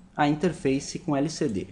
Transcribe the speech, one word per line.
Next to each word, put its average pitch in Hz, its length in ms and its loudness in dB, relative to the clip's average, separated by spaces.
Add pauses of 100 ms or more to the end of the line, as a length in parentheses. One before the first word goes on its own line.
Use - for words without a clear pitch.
(160)
a 151 100 4
interface 147 720 0
com 143 180 0
L 147 140 2
C 151 180 -2
D. 95 240 -4